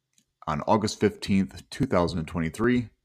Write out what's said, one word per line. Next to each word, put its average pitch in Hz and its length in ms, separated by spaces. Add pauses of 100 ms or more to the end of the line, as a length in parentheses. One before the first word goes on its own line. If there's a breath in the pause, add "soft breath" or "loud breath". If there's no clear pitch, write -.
(460)
on 76 200
August 107 340
fifteenth, 98 680
two 135 160
thousand 87 320
and 78 100
twenty-three, 110 600 (140)